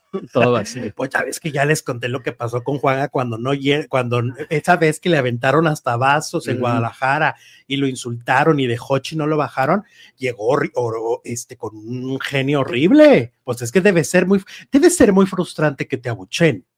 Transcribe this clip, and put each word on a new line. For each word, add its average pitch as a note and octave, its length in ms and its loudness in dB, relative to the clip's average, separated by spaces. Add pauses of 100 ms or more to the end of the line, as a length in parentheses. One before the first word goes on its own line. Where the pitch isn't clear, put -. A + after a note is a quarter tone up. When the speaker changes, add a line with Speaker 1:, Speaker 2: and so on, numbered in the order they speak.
(140)
Speaker 1:
<laughs> F#3+ 200 -10
todo B2 220 0
así. A2 240 -6 (160)
Speaker 2:
Pues B2+ 140 -8
ya - 140 -4
ves - 180 -8
que D#3+ 100 -6
ya C#3 140 -2
les D3+ 180 0
conté B2 240 -8
lo A#2+ 160 -6
que D3 80 -6
pasó A#2+ 320 -8
con C#3 140 -4
Juanga C3+ 320 0
cuando B2 280 -4
no B2 160 -2
ye-, C#3+ 360 -2
cuando A#2+ 320 -2 (280)
esa E3+ 280 0
vez D#3 240 0
que F#3 80 -2
le E3 80 4
aventaron C3+ 500 2
hasta C3 300 -2
vasos D3 500 0
en B2+ 80 -2
Speaker 1:
Ujú. A2 60 -4
Speaker 2:
Guadalajara B2 720 -2 (320)
y C#3 80 -4
lo C#3 120 0
insultaron C3 720 0
y B2+ 60 0
de A#2 120 -2
Hochi C3+ 380 -4
no D3+ 100 -2
lo D#3 80 0
bajaron, D3 480 0 (340)
llegó A#2+ 300 -4
horri-, C#3+ 280 0
or-, A#2 220 -2
o-, A#2 280 -4
este, A#2+ 320 -12
con G#2+ 180 -12
un B2+ 460 -8
genio C#3 400 -2
horrible. F#3 720 4 (100)
Pues A#2+ 180 -6
es A#2+ 120 -6
que F#3 80 4
debe E3+ 240 2
ser F#3 220 2
muy, G3 140 2 (300)
debe D4 180 6
ser B3 220 6
muy F#3+ 140 6
frustrante D#3 640 -2
que C3 80 -2
te A#2+ 120 -8
abuchen. A2 560 0 (120)